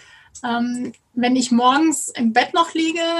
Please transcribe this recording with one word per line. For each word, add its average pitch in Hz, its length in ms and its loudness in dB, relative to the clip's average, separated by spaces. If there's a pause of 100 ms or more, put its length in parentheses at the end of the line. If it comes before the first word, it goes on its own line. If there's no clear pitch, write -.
(440)
ähm, 240 480 -4 (220)
wenn 247 220 2
ich 254 160 0
morgens 269 560 2
im 226 240 -2
Bett 254 220 0
noch 339 200 0
liege, 320 260 -2 (200)